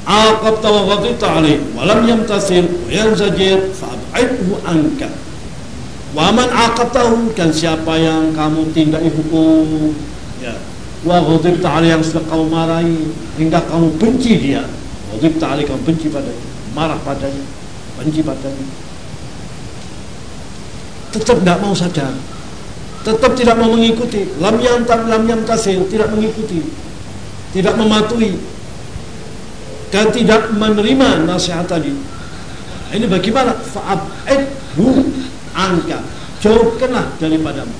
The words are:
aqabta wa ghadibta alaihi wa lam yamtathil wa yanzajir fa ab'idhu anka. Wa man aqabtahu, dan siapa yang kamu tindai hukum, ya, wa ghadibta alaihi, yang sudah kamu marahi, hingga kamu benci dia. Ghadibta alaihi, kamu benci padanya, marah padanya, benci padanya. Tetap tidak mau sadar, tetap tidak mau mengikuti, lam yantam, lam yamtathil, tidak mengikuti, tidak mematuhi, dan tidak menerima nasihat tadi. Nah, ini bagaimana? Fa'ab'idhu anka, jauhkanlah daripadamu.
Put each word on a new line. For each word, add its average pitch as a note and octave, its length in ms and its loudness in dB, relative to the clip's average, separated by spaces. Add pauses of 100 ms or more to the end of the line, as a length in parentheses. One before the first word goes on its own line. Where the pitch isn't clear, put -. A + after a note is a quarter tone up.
aqabta G#3+ 640 4
wa G#3 220 6
ghadibta G3+ 500 0
alaihi D3 220 4 (100)
wa B2+ 160 -2
lam A3+ 160 4
yamtathil F#3+ 640 2
wa - 260 -2
yanzajir F#3+ 800 2
fa A#2 220 -8
ab'idhu G#3 720 0
anka. D#3 420 0 (1040)
Wa D#3 160 2
man B3 220 4
aqabtahu, A#3 840 2
dan E3 220 2
siapa D#3+ 420 0
yang D#3+ 400 2
kamu D#3 400 2
tindai D#3 320 4
hukum, D#3 880 2 (480)
ya, A#2 80 -6 (560)
wa F3 160 4
ghadibta D#3+ 540 2
alaihi, E3 180 6
yang D#3+ 80 2
sudah D#3+ 220 -2
kamu D#3+ 260 0
marahi, E3 480 0 (400)
hingga D#3+ 240 2
kamu E3 320 2
benci A#3+ 400 4
dia. C#3 300 0 (480)
Ghadibta D3 420 0
alaihi, C#3 140 -2
kamu C3 180 -2
benci D#3 240 0
padanya, - 320 -6 (320)
marah D3+ 240 -2
padanya, C#3 440 -6 (520)
benci D3+ 240 -2
padanya. C3+ 460 -4 (2500)
Tetap F3+ 320 2
tidak F3 160 4
mau G3+ 160 0
sadar, D#3 360 -2 (920)
tetap A3+ 320 2
tidak A#3 240 4
mau A3+ 120 4
mengikuti, A3+ 520 2 (160)
lam G#3+ 200 2
yantam, A#3 480 2
lam A3+ 200 2
yamtathil, G#3+ 640 0
tidak G#3+ 160 2
mengikuti, G#3+ 560 -2 (880)
tidak G3+ 240 2
mematuhi, G#3+ 560 2 (1600)
dan G#3+ 160 4
tidak A3 480 4
menerima G#3+ 720 4
nasihat F3 400 -2
tadi. D3+ 240 -2
Nah, - 1040 -10
ini A#3+ 80 0
bagaimana? G#3+ 480 2
Fa'ab'idhu A#3+ 1500 0 (480)
anka, E3 480 -2 (400)
jauhkanlah A3+ 640 4 (160)
daripadamu. D3 600 -2